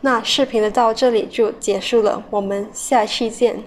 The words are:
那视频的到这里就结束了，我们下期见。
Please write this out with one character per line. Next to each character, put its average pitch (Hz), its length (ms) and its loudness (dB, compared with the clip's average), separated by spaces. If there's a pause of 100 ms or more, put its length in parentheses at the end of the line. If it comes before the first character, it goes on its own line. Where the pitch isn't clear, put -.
那 247 240 2
视 - 200 0
频 233 160 0
的 214 80 2
到 226 240 2
这 247 180 2
里 220 200 0
就 220 220 0
结 196 280 -4
束 226 220 2
了， 208 280 0
我 208 100 -2
们 196 320 -4
下 226 340 0
期 220 240 -4
见。 226 360 -2